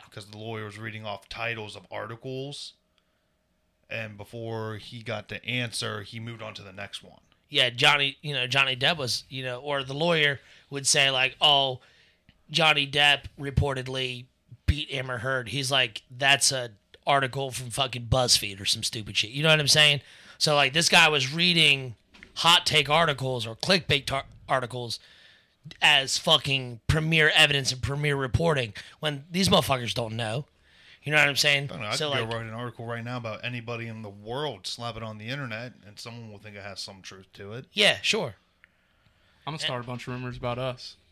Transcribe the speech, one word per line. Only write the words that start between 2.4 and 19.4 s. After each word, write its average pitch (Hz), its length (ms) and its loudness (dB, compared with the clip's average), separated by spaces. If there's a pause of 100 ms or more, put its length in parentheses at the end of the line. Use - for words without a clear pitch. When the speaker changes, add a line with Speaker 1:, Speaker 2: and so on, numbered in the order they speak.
Speaker 1:
And 107 260 -10
before 110 600 -8
he 113 260 -16
got 107 280 -8
to 101 140 -12
answer, 113 580 -4
he 113 180 -14
moved 113 220 -12
on 107 120 -12
to 101 80 -16
the 98 100 -18
next 98 300 -14
one. 87 180 -20 (280)
Speaker 2:
Yeah, 135 220 2
Johnny, 139 500 2
you 147 140 -6
know, 127 120 -4
Johnny 131 300 2
Depp 151 220 0
was, 123 320 -4
you 131 120 -10
know, 123 180 -6
or 143 220 -2
the 135 120 -8
lawyer 151 440 2 (300)
would 139 180 -6
say, 139 240 4
like, 131 300 0
"Oh, 139 400 4 (680)
Johnny 151 360 4
Depp 143 380 4 (160)
reportedly 131 880 -2 (400)
beat 147 260 2
Amber 127 260 -4
Heard." 127 300 -2
He's 131 220 -2
like, 127 400 2
"That's 135 420 4
a 123 200 -6 (340)
article 135 440 2
from 123 200 -10
fucking 123 380 -4
BuzzFeed 113 520 2
or 101 60 -6
some 113 160 -2
stupid 104 340 -6
shit." 107 140 -2
You 139 120 -6